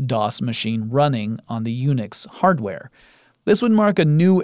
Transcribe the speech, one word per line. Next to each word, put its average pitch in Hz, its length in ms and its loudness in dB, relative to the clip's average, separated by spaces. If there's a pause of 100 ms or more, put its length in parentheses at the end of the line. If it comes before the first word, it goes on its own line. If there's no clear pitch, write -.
dos 107 360 -2
machine 113 480 -4
running 120 580 -2
on 113 160 -6
the 120 240 -6
Unix 123 400 -4
hardware. 113 640 -2 (540)
This 208 160 2
would 240 100 2
mark 208 280 2
a 185 60 4
new 175 380 4